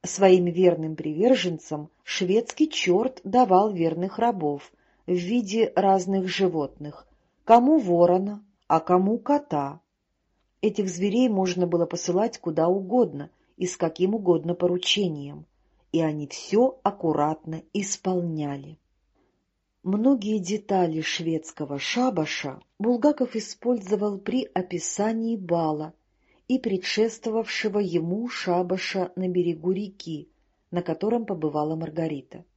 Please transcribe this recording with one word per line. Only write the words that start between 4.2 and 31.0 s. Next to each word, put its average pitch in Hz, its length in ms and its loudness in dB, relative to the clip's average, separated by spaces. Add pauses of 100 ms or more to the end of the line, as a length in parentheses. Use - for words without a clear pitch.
в 180 80 -2
виде 202 640 0
разных 190 540 2
животных, 156 760 -4 (380)
кому 247 360 8
ворона, 185 680 4 (220)
а 160 120 4
кому 190 380 2
кота. 170 640 -2 (800)
Этих 202 280 0
зверей 202 380 2
можно 185 400 0
было 170 180 2
посылать 190 520 -2
куда 165 320 0
угодно 190 600 0 (280)
и 175 80 -2
с - 100 -6
каким 180 400 0
угодно 175 400 2
поручением, 175 920 -2 (460)
и 165 100 2
они 151 260 -2
все - 560 0
аккуратно 160 800 -2 (100)
исполняли. 160 1080 -4 (1000)
Многие 214 580 2
детали 180 640 0
шведского 160 800 -4
шабаша 165 800 -2 (160)
Булгаков 247 580 2
использовал 208 840 -2
при 247 360 -4
описании 220 840 -2
бала 160 580 -2 (540)
и 262 120 0
предшествовавшего 220 1200 -2
ему 180 480 -2
шабаша 180 880 -2
на 185 120 -4
берегу 175 440 -2
реки, 190 580 -8 (400)
на 175 120 -4
котором 208 440 -2